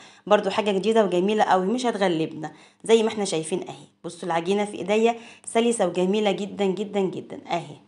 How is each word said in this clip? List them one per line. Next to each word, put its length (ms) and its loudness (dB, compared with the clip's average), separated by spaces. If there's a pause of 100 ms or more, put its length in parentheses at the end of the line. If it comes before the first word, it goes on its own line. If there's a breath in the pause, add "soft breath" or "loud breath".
(260 loud breath)
برضو 240 4
حاجة 200 0
جديدة 340 2
وجميلة 400 2
قوي 220 2
مش 200 -2
هتغلبنا. 680 -2 (320 loud breath)
زي 180 6
ما 60 2
احنا 160 -4
شايفين 440 -4
أهي، 180 -16 (180)
بصوا 240 -10
العجينة 360 0
في 140 -8
إيديا 380 2 (280 loud breath)
سلسة 420 2
وجميلة 440 2
جدا 340 -4
جدا 360 -2
جدا 460 -4
أهي. 300 -6 (120)